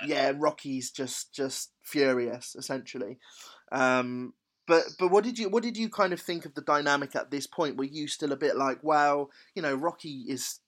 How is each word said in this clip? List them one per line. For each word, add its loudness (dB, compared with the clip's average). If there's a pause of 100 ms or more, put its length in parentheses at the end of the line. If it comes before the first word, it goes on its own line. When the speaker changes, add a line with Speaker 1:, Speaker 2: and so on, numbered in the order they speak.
Speaker 1:
it? -6
Speaker 2:
yeah, 2
Rocky's -2
just, -8
just -6 (100)
furious, 0
essentially. -8 (520)
Um, 2 (340)
but, 8 (160)
but 4
what 8
did -4
you, -2
what 2
did -4
you -2
kind 2
of -4
think -6
of -14
the -6
dynamic 2
at -2
this -4
point? -2
Were -2
you -8
still -2
a -4
bit 0
like, 0
"Well, 4 (240)
you -6
know, 0
Rocky -6
is, -6